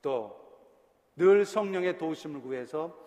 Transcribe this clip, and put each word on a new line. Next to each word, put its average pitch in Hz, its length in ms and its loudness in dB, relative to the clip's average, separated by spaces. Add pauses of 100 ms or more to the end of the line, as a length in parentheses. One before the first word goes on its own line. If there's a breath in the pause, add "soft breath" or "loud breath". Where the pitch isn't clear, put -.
또 120 440 -6 (720)
늘 196 280 8
성령의 185 540 -2
도우심을 156 420 -6
구해서 131 560 -6 (100)